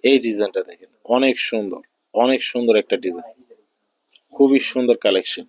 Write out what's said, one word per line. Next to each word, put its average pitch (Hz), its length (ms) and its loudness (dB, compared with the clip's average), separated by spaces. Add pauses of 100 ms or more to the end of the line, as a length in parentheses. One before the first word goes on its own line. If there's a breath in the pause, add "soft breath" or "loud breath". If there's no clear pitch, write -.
এই 139 80 6 (100)
ডিজাইনটা 104 420 -2
দেখেন, - 220 -20 (260)
অনেক 131 180 2 (140)
সুন্দর, 101 340 -6 (320)
অনেক 123 260 2 (100)
সুন্দর 120 320 0
একটা - 220 -2
ডিজাইন, 87 320 -10 (960)
খুবই 135 260 4 (100)
সুন্দর 123 340 0
কালেকশন। 95 440 -2